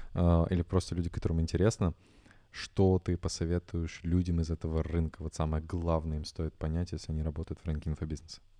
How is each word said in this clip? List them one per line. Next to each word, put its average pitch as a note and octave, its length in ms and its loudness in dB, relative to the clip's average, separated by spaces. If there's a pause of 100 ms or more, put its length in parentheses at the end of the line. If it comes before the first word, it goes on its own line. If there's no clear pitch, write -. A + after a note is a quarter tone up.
(140)
а, E2+ 360 6
или E2+ 140 2
просто F2 320 0
люди, E2+ 140 -2
которым E2 300 0
интересно. E2+ 540 2 (580)
Что F#2 480 2
ты F2 180 -2
посоветуешь E2+ 880 -2
людям F2 380 2
из D#2+ 80 0
этого D#2+ 340 -2
рынка? E2 380 -2
Вот D#2+ 140 -6
самое D#2 280 0
главное D#2+ 540 -2
им D2+ 80 -6
стоит - 300 -6
понять, E2 380 -4
если - 180 -8
они D#2 120 -2
работают D#2 380 -6
в - 60 -20
рынке D#2 220 -4
инфобизнеса. - 520 -8 (180)